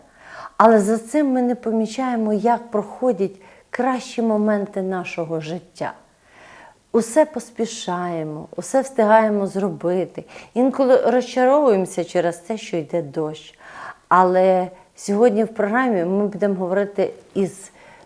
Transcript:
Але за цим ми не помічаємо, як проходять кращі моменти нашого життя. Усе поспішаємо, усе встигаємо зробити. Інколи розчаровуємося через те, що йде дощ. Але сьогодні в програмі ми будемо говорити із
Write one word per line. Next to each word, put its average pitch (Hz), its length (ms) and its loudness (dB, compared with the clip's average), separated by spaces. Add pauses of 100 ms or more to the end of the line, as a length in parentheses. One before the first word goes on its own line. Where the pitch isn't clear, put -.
(580)
Але 220 220 8
за 208 180 0
цим 277 340 -2
ми 254 100 0
не 247 140 0
помічаємо, 226 800 -2
як 226 380 0
проходять 202 720 -2 (280)
кращі 247 520 -4
моменти 208 600 0
нашого 170 580 -6
життя. 156 540 -10 (1000)
Усе 233 340 2
поспішаємо, 175 1300 -8
усе 262 260 -2
встигаємо 214 680 4
зробити. 180 760 -4 (300)
Інколи 254 480 4 (100)
розчаровуємося 247 920 2
через 170 340 -2
те, 226 200 -8
що 202 200 -8
йде 165 240 -4
дощ. 156 520 -8 (560)
Але 185 580 4 (280)
сьогодні 208 480 2
в 220 40 -2
програмі 214 580 0
ми 196 220 0
будемо 202 280 -2
говорити 190 580 -2 (200)
із - 380 -4 (340)